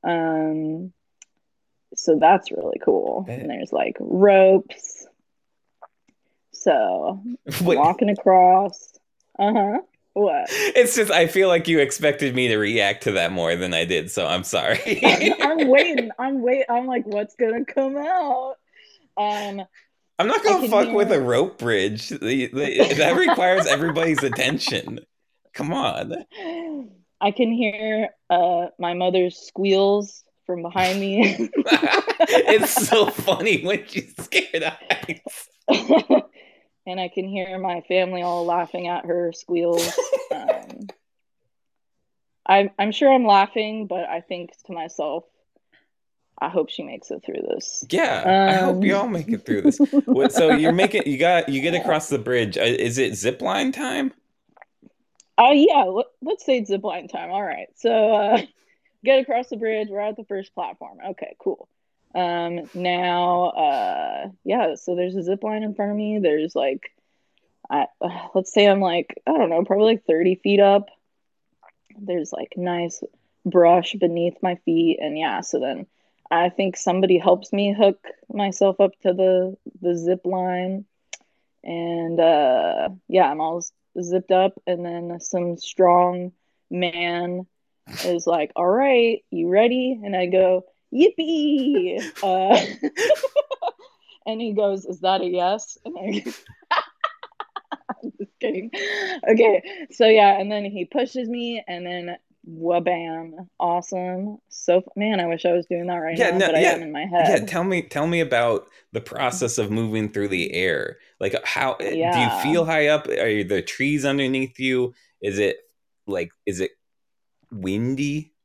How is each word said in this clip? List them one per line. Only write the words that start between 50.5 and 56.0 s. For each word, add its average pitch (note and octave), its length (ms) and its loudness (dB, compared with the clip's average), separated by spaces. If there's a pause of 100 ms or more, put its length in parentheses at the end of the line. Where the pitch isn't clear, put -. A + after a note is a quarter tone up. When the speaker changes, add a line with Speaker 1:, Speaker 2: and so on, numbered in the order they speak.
Speaker 2:
you're D#3 220 4
making, F#3+ 340 2
you C#3 120 -2
got, E3+ 300 2
you C3+ 120 -2
get E3 140 0
across E3 340 -2
the C#3 100 -2
bridge. A2+ 400 0
Uh, - 40 2
is A#2 360 0
it C3 160 0
zip G#2+ 280 -2
line C4 300 -2
time? C4+ 400 -4 (1300)
Speaker 1:
Oh, B3 140 8
yeah. D4 320 6
Let, F#3 220 -2 (160)